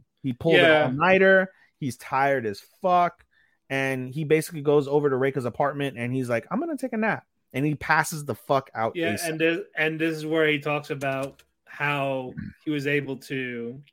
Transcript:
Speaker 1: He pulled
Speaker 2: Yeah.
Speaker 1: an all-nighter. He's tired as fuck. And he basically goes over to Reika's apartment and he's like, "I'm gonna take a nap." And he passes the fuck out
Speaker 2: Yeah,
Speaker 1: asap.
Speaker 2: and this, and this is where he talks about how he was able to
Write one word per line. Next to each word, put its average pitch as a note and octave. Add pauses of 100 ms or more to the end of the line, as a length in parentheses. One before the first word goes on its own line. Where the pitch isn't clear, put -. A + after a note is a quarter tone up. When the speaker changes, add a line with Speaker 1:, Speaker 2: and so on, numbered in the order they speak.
(240)
Speaker 1:
He C3
pulled E3
Speaker 2:
Yeah. D#3+
Speaker 1:
an B2
all-nighter. F#3+ (280)
He's C3
tired C3+
as G2+ (220)
fuck. F3 (440)
And C3+
he D#3
basically D#3
goes D3
over D3
to C3+
Reika's C3+
apartment C#3
and A#2+
he's B2+
like, A#2
"I'm G#3
gonna E4
take B3+
a A3+
nap." G#3+ (280)
And C3
he D3+
passes D#3
the A#2+
fuck -
out A2+
Speaker 2:
Yeah, E3
Speaker 1:
asap. E3
Speaker 2:
and D#3+
this, E3 (160)
and D#3+
this D#3+
is D3+
where D#3
he D3+
talks D3
about C#3 (220)
how C#3 (320)
he D#3
was C#3+
able C#3+
to B2+ (120)